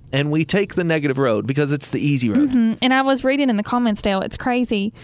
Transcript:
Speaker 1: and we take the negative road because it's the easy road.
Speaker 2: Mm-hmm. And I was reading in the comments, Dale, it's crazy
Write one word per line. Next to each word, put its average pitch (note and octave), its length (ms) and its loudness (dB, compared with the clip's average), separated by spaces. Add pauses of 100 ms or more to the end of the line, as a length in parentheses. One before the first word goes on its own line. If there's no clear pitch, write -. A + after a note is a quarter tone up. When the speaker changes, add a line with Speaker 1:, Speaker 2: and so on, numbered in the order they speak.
(120)
Speaker 1:
and C#3+ 200 0
we D#3+ 120 2
take G3 320 -2
the F3+ 80 0
negative D3 340 0
road A2 300 0
because C#3 240 0
it's C#3+ 160 -4
the C3+ 180 -4
easy B2+ 240 0
road. C#4 200 2
Speaker 2:
Mm-hmm. A3+ 320 2
And B3+ 120 2
I C4+ 100 2
was C4+ 200 0
reading C#4 260 2
in A3 60 2
the G#3 80 -2
comments, A#3+ 380 0
Dale, G3 200 0
it's - 160 -6
crazy A#3+ 540 -2 (120)